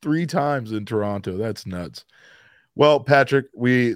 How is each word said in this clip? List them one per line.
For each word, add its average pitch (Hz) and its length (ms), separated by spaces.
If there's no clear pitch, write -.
three 160 240
times 139 480
in 107 120
Toronto. 101 520
That's 107 280
nuts. 90 380
Well, 147 240
Patrick, 135 540
we, 120 420